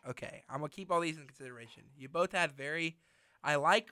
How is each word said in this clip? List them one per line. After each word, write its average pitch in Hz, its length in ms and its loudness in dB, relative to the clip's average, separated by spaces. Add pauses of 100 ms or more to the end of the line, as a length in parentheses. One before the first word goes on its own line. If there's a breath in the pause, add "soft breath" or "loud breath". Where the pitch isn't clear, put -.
okay. - 400 -10
I'm 135 120 -8
gonna 151 100 -4
keep 190 200 -8
all 175 100 4
these 160 180 -2
in 143 80 -18
consideration. 123 560 -16 (140)
You 131 120 -12
both 170 240 0
had 170 200 2
very, 156 440 -4 (460)
I 147 140 2
like 175 360 4